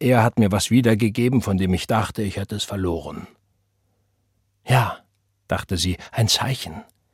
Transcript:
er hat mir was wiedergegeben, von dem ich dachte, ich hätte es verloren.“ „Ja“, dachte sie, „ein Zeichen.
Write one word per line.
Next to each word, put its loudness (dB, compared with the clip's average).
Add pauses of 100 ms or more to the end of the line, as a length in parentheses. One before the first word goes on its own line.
er 4
hat 2
mir 4
was 0
wiedergegeben, 2
von 0
dem 2
ich -2
dachte, -2
ich -6
hätte -6
es -6
verloren.“ -6 (1400)
„Ja“, 2 (480)
dachte -4
sie, -2 (120)
„ein 0
Zeichen. -4 (320)